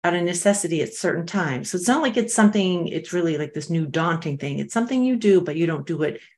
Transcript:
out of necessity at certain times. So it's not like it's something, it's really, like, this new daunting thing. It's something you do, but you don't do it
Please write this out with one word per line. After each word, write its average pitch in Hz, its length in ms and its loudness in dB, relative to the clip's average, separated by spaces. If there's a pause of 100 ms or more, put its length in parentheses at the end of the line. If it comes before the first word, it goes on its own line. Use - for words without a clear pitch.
out 175 120 2
of 175 80 0
necessity 175 580 0
at - 120 -4
certain 170 320 -2
times. 160 440 -4
So 185 80 -6
it's 180 100 -2
not 277 140 2
like 262 160 0
it's 220 160 0
something, 196 540 2
it's - 260 -6
really, 165 240 0
like, 151 160 -6
this 151 160 -8
new 165 160 0
daunting 165 520 -2
thing. 139 220 -4
It's - 140 -6
something 247 300 0
you 254 120 2
do, 202 260 6
but 156 140 -4
you 165 100 2
don't 151 220 -2
do 156 160 -2
it - 160 -2 (180)